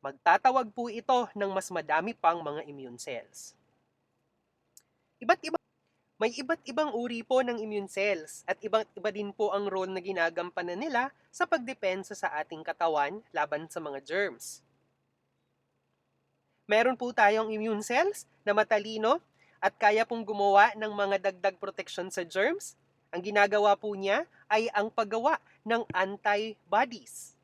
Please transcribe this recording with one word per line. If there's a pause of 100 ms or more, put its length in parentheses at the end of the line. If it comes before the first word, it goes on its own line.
magtatawag
po
ito
ng
mas
madami
pang
mga
immune
cells. (1700)
Iba't
iba, (600)
may
iba't
ibang
uri
po
ng
immune
cells
at
iba't
iba
din
po
ang
role
na
ginagampanan
nila (160)
sa
pagdepensa
sa
ating
katawan
laban
sa
mga
germs. (2000)
Meron
po
tayong
immune
cells (160)
na
matalino (400)
at
kaya
pong
gumawa
ng
mga
dagdag
proteksyon
sa
germs. (400)
Ang
ginagawa
po
niya (240)
ay
ang
paggawa (240)
ng
antibodies.